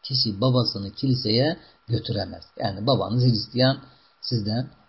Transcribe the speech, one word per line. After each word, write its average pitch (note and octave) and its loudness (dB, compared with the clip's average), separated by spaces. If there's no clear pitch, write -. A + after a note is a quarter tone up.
Kişi G#2+ -2
babasını A2+ 0
kiliseye B2+ 0
götüremez. G2+ -4
Yani G2+ -4
babanız A#2+ 2
Hristiyan B2+ 2
sizden A2+ -4